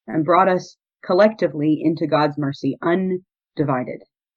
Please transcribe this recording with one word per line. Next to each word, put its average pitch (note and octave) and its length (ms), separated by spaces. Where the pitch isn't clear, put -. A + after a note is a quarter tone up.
and D#3+ 180
brought F3+ 240
us F3+ 280
collectively E3 760
into E3 240
God's D3 320
mercy, C#3 440
undivided. E3 1200